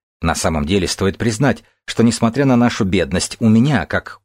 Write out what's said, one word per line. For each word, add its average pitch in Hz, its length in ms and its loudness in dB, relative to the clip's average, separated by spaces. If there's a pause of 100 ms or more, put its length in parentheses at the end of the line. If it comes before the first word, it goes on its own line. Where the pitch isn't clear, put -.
(200)
На 80 140 0
самом 78 320 -2
деле 90 200 0
стоит - 300 -2
признать, 120 480 -2 (220)
что, - 160 -2
несмотря 117 420 2
на 131 120 4
нашу 120 280 0
бедность, 90 560 -2
у 117 80 2
меня, 113 380 4
как - 380 -6